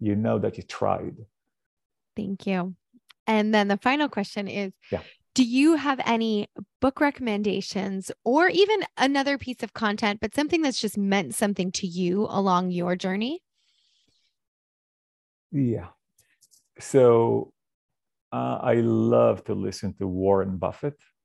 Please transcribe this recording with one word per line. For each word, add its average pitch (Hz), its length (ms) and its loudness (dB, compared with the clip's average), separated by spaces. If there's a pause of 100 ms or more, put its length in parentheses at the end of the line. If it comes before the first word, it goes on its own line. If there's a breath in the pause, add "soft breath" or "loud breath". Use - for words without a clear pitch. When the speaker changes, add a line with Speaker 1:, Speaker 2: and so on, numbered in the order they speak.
Speaker 1:
you 104 160 0
know 113 220 0
that 104 180 -2
you 90 60 -12
tried. 95 540 -4 (1000)
Speaker 2:
Thank 196 300 -8
you. 185 280 -4 (520)
And 214 280 2
then 208 140 4
the 202 80 2
final 285 320 0
question 202 400 -6
is, 202 240 -8 (180 loud breath)
Speaker 1:
Yeah. - 120 -4 (320 loud breath)
Speaker 2:
do 262 100 4
you 269 320 4
have 269 280 -2
any 226 440 0 (320)
book 262 200 0
recommendations 202 1120 -2 (140)
or 302 240 4
even 392 360 2 (120)
another 277 400 0
piece - 260 -8
of 226 120 -10
content, 208 460 -2
but 214 140 -6
something 302 280 0
that's 262 180 -2
just 214 160 -4
meant 196 380 0
something 190 380 -2
to - 140 -6
you 180 440 0
along 185 400 2
your 180 260 -2
journey? 208 460 -4 (2000)
Speaker 1:
Yeah. 117 380 -2 (880)
So, 117 760 4 (800)
uh, 123 300 -4
I 120 120 2 (420)
love 113 280 4
to 107 100 -4
listen 98 400 -6
to 98 120 -6
Warren 95 520 0
Buffett. 95 400 -6 (260)